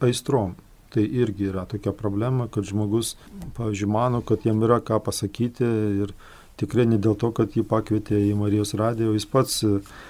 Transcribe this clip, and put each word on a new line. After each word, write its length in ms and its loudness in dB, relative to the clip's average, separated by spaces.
aistrom. 520 0
Tai 100 2
irgi 480 0
yra 160 -4
tokia 260 -4
problema, 560 -2
kad 200 -4
žmogus, 480 -2
pavyzdžiui, 340 -2
mano, 300 2
kad 240 0
jam 180 2
yra 220 6
ką 180 2
pasakyti 600 -4
ir 80 -8
tikrai 280 2
ne 120 4
dėl 180 2
to, 180 0
kad 200 -2
jį 120 2
pakvietė 520 0
į 60 0
Marijos 420 0
radiją, 340 0
o 40 2
jis 120 -4
pats, 360 0
e, 160 4